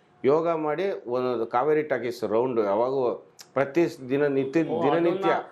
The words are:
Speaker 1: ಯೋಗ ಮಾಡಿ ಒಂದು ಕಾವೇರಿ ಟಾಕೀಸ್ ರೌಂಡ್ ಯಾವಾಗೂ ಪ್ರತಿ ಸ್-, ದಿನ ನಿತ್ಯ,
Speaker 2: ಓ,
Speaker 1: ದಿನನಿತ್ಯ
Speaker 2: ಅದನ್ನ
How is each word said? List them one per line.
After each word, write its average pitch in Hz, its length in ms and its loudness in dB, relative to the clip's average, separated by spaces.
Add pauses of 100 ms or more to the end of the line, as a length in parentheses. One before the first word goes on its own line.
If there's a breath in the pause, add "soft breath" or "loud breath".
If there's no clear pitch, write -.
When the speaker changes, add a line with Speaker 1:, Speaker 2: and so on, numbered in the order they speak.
(240 soft breath)
Speaker 1:
ಯೋಗ 160 240 4
ಮಾಡಿ 156 640 -4
ಒಂದು 123 360 -2
ಕಾವೇರಿ 151 360 2
ಟಾಕೀಸ್ 120 420 -4
ರೌಂಡ್ 113 360 0
ಯಾವಾಗೂ 113 680 0 (280)
ಪ್ರತಿ 139 340 2
ಸ್-, 131 200 -12
ದಿನ 139 180 0
ನಿತ್ಯ, 139 380 0
Speaker 2:
ಓ, 151 180 -4
Speaker 1:
ದಿನನಿತ್ಯ 170 460 2
Speaker 2:
ಅದನ್ನ 135 240 0